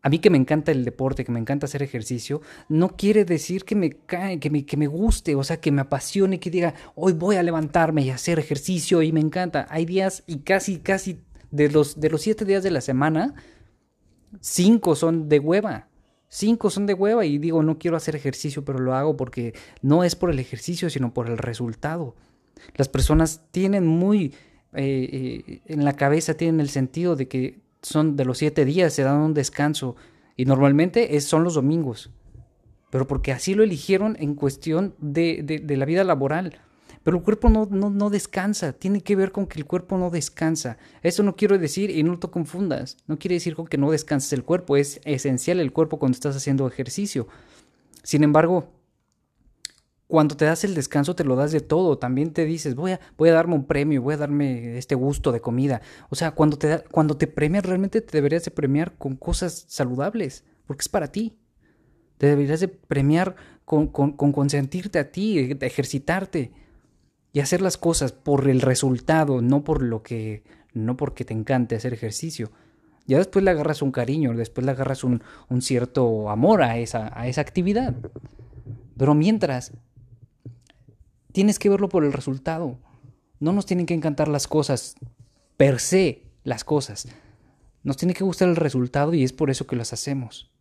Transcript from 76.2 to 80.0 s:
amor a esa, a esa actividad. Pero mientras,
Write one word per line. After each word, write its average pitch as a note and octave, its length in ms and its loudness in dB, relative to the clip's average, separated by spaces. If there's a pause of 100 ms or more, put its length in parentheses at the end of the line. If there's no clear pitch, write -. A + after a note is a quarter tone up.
amor D#3+ 320 4
a A#2 160 0
esa, A2+ 360 -6
a A#2+ 140 -6
esa C#3+ 140 -2
actividad. G#3 520 -2 (1040)
Pero C#3 180 2
mientras, D#3+ 580 0 (1600)